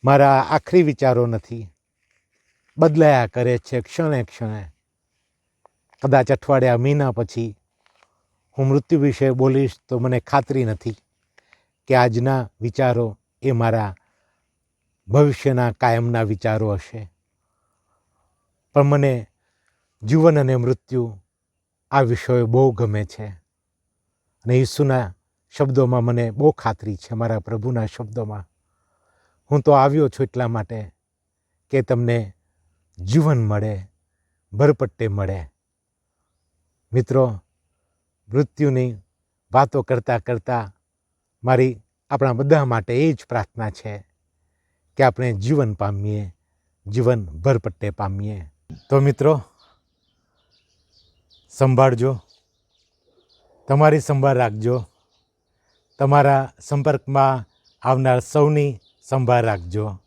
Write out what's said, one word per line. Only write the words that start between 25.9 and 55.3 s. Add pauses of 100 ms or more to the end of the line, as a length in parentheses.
મને
બહુ
ખાતરી
છે,
મારા
પ્રભુના
શબ્દોમાં. (1000)
"હું
તો
આવ્યો
છું
એટલા
માટે (760)
કે
તમને (640)
જીવન
મળે, (640)
ભરપટ્ટે
મળે." (1400)
મિત્રો, (840)
મૃત્યુની (580)
વાતો
કરતાં
કરતાં (720)
મારી (280)
આપણા
બધા
માટે
એ
જ
પ્રાર્થના
છે (880)
કે
આપણે
જીવન
પામીએ, (520)
જીવન
ભરપટ્ટે
પામીએ. (400)
તો
મિત્રો, (2000)
સંભાળજો, (1500)
તમારી
સંભાળ
રાખજો, (1120)